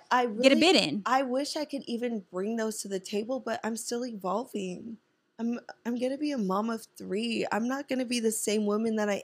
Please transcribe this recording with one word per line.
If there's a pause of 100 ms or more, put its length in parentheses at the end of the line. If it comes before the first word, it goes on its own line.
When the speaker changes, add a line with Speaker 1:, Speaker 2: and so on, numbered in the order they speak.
(100)
Speaker 1:
I
Speaker 2:
get
a
Speaker 1:
really,
Speaker 2:
bid
in?
Speaker 1:
I
wish
I
could
even
bring
those
to
the
table,
but
I'm
still
evolving. (420)
I'm, (260)
I'm
gonna
be
a
mom
of (100)
three.
I'm
not
gonna
be
the
same
woman
that
I